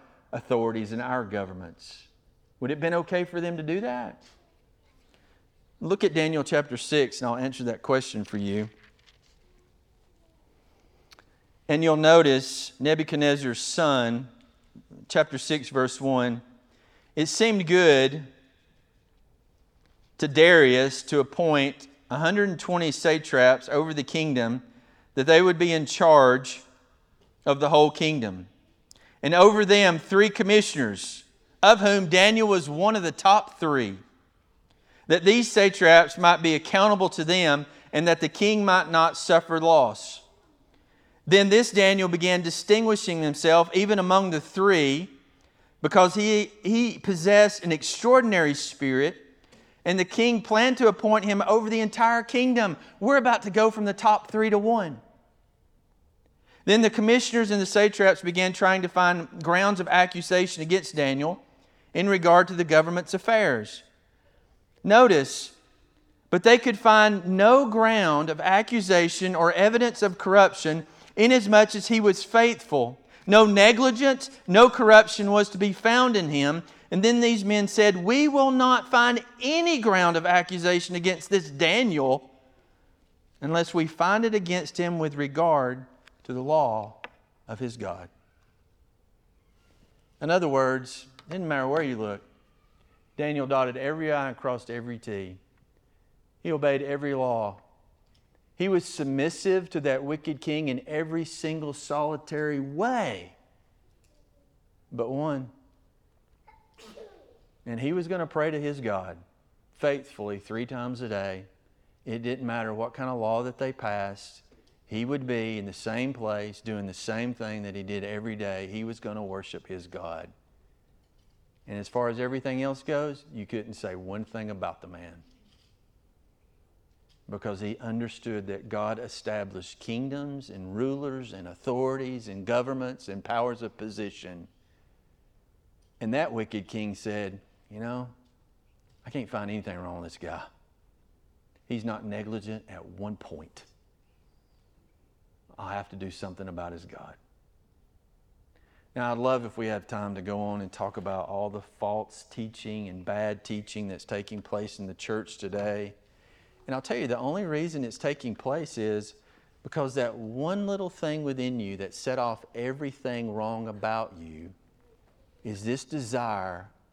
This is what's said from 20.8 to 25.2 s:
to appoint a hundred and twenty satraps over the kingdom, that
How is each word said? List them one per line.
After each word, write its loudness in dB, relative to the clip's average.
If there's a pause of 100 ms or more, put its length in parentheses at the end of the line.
to 0
appoint -2 (220)
a -6
hundred 0
and -6
twenty -2
satraps 2
over -2
the -4
kingdom, -2 (520)
that -2